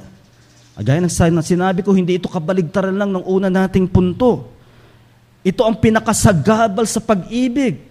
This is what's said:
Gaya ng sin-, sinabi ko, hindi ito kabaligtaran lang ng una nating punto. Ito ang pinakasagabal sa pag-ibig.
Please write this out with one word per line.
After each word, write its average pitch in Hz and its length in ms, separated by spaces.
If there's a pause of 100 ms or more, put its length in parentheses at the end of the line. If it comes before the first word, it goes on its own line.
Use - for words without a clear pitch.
(760)
Gaya 131 240
ng 180 80
sin-, 170 320
sinabi 180 400
ko, 196 160
hindi 180 240
ito 185 80
kabaligtaran 190 720
lang 202 160
ng 180 80
una 190 240
nating 185 400
punto. 180 640 (880)
Ito 190 240
ang 220 160
pinakasagabal 220 1040
sa 220 160
pag-ibig. 233 800 (100)